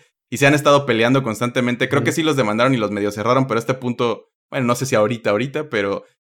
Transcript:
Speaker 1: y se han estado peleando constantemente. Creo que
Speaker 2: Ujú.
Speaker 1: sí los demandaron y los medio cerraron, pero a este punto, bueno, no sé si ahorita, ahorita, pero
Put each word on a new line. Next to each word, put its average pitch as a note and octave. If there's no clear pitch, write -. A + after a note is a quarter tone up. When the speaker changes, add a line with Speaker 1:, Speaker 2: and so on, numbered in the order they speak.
Speaker 1:
y A#2+
se C#3
han C#3+
estado C#3+
peleando B2
constantemente. B2
Creo C#3
que D#3
Speaker 2:
Ujú. -
Speaker 1:
sí E3+
los D#3
demandaron A#2+
y -
los G#2
medio G2+
cerraron, B2
pero A2+
a -
este B2+
punto, A#2+
bueno, C3
no A#2+
sé C3
si C3
ahorita, A2
ahorita, C#3
pero G2+